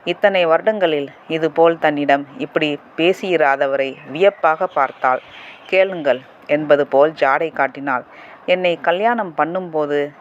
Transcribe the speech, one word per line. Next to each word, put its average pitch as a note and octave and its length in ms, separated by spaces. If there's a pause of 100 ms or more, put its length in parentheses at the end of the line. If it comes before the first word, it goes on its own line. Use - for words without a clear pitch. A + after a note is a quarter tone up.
இத்தனை F3+ 400
வருடங்களில் E3 640 (180)
இதுபோல் E3 520
தன்னிடம் C#3+ 480 (100)
இப்படி D3+ 420 (180)
பேசியிராதவரை C#3+ 960 (140)
வியப்பாக E3 580
பார்த்தாள். C3 540 (460)
"கேளுங்கள்" F3 540 (240)
என்பது D3 420
போல் C#3+ 240
ஜாடை D3+ 420
காட்டினாள். C3+ 500 (420)
"என்னை F3 360
கல்யாணம் G3+ 560
பண்ணும்போது D3+ 840